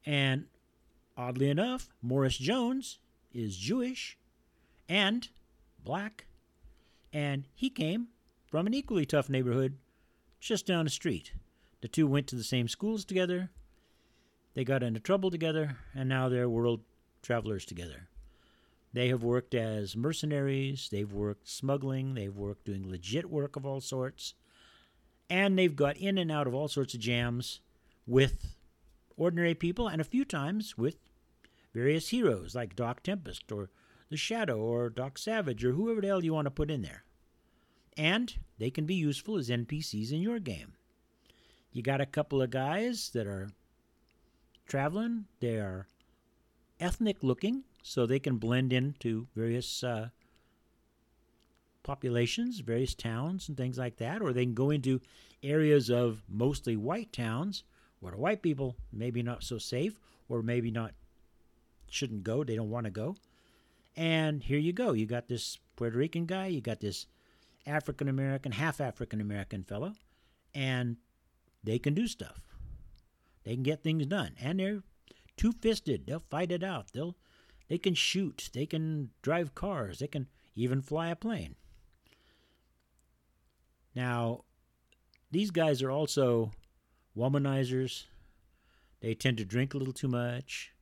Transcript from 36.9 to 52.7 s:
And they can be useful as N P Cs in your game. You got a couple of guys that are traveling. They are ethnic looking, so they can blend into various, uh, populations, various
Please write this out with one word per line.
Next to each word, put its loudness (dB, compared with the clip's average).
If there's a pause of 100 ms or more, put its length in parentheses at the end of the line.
And 2 (240)
they 0
can -2
be 0
useful 0
as -2
N 0
P -6
Cs -4
in 0
your 0
game. -8 (960)
You -6
got 0
a 2
couple 0
of 2
guys 0
that 0
are -6 (1160)
traveling. 0 (140)
They 0
are -4 (920)
ethnic 0
looking, 2 (180)
so 0
they 4
can 0
blend 2
into 0
various, -2
uh, -4 (1700)
populations, 0
various 0